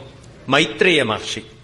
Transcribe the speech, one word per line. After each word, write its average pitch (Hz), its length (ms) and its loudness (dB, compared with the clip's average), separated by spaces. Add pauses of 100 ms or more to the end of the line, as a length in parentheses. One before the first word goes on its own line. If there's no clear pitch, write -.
(500)
മൈത്രേയ 160 540 2
മഹർഷി. 110 380 -4 (220)